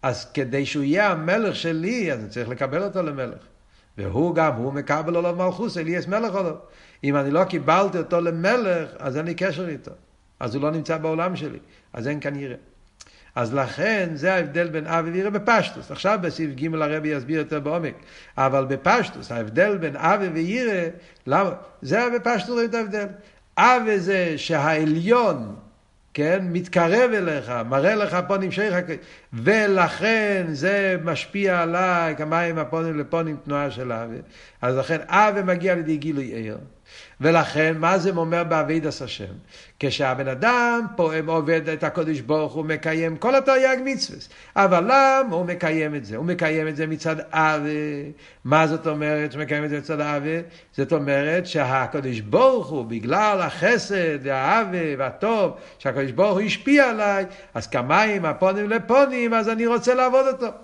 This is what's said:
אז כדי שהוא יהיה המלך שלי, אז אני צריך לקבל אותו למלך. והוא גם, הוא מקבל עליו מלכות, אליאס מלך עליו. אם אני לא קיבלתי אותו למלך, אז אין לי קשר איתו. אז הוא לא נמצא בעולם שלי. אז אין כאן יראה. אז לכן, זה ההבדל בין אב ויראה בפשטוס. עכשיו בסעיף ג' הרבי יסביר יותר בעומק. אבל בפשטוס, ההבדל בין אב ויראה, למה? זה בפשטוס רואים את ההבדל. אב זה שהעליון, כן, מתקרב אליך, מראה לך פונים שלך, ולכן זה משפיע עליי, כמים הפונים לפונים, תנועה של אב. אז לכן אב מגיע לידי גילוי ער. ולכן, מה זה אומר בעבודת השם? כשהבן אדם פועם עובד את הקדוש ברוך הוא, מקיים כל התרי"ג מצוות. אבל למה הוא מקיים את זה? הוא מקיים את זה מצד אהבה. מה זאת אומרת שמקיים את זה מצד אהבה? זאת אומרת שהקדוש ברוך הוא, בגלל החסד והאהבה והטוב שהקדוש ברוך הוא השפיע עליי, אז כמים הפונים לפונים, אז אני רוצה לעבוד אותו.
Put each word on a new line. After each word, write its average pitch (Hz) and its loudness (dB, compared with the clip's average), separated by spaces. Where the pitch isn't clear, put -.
אז 127 -4
כדי 135 -2
שהוא 143 -4
יהיה 185 2
המלך 175 0
שלי, 170 -2
אז 117 -6
אני 104 -10
צריך 120 -6
לקבל 135 -2
אותו 190 -4
למלך. 135 -6
והוא 110 0
גם, 156 4
הוא 123 -4
מקבל 147 -2
עליו 175 0
מלכות, 185 -2
אליאס 165 -4
מלך 202 -2
עליו. 180 -2
אם 139 2
אני 139 0
לא 170 4
קיבלתי 180 2
אותו 170 0
למלך, 170 0
אז 135 -4
אין 156 -4
לי 170 -6
קשר 180 -4
איתו. - -12
אז 120 -6
הוא 139 -2
לא 151 0
נמצא 160 -2
בעולם 160 -2
שלי. 143 -10
אז 120 -8
אין 147 -4
כאן 143 -6
יראה. 139 -8
אז 120 -2
לכן, 175 0
זה 156 0
ההבדל 170 0
בין 160 -6
אב 165 0
ויראה 190 -2
בפשטוס. 208 0
עכשיו 196 0
בסעיף 160 -4
ג' 160 -4
הרבי 151 -2
יסביר 147 -2
יותר 151 -4
בעומק. 151 -4
אבל 135 2
בפשטוס, 139 0
ההבדל 120 0
בין 156 -4
אב 175 2
ויראה, 185 -2
למה? 175 2
זה 202 0
בפשטוס 226 -2
רואים 233 0
את 233 -6
ההבדל. 208 -4
אב 240 6
זה 180 0
שהעליון, 156 2
כן, 175 0
מתקרב 185 2
אליך, 151 -2
מראה 143 4
לך 196 0
פונים 190 0
שלך, 196 -2
ולכן 196 2
זה 185 0
משפיע 180 0
עליי, 170 2
כמים 165 0
הפונים 160 -2
לפונים, 156 -2
תנועה 143 -2
של 123 -8
אב. 117 -6
אז 127 2
לכן 139 0
אב 202 4
מגיע 180 0
לידי 160 -2
גילוי 143 -4
ער. 110 -8
ולכן, 160 2
מה 170 2
זה 180 0
אומר 170 0
בעבודת 156 -2
השם? 104 -10
כשהבן 131 -2
אדם 233 2
פועם 160 0
עובד 160 0
את 156 -4
הקדוש 156 -2
ברוך 147 -2
הוא, 151 -4
מקיים 160 -2
כל 254 2
התרי"ג 262 4
מצוות. - -6
אבל 180 6
למה 269 4
הוא 180 0
מקיים 160 -2
את 131 -6
זה? 104 -10
הוא 139 -4
מקיים 160 0
את 151 -4
זה 156 -4
מצד 156 -2
אהבה. 156 2
מה 151 4
זאת 160 -2
אומרת 151 0
שמקיים 147 -4
את 151 -4
זה 147 -4
מצד 147 -6
אהבה? 147 -2
זאת 139 0
אומרת 147 2
שהקדוש 131 -2
ברוך 185 4
הוא, 131 -4
בגלל 165 0
החסד 175 0
והאהבה 156 0
והטוב 190 0
שהקדוש 135 -2
ברוך 185 2
הוא 190 2
השפיע 269 4
עליי, 208 0
אז 113 -6
כמים 175 2
הפונים 190 0
לפונים, 240 2
אז 220 2
אני 226 0
רוצה 233 2
לעבוד 254 4
אותו. 240 -2